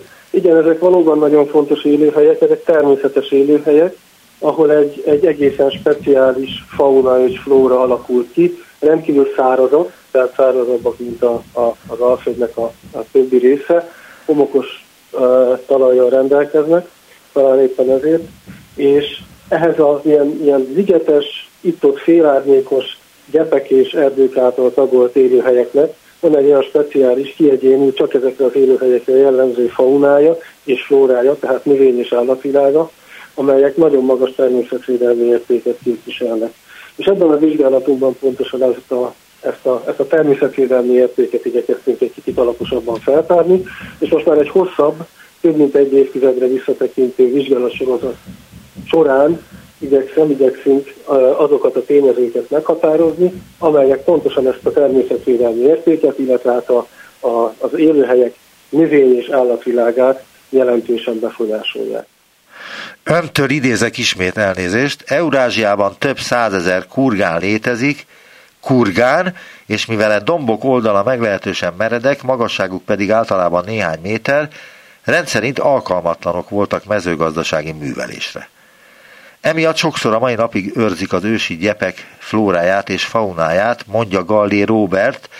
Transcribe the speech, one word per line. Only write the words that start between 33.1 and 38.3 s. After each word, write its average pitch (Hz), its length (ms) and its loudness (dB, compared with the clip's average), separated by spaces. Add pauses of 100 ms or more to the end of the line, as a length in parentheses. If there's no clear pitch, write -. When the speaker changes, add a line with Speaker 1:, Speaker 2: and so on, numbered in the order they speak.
Speaker 1:
amelyek 135 420 2
nagyon 143 280 2
magas 127 320 0
természetvédelmi 123 880 -2
értéket 120 580 0
képviselnek. 117 680 -6 (420)
És - 100 -8
ebben 185 240 2
a 147 80 2
vizsgálatunkban 135 840 0
pontosan 131 440 -4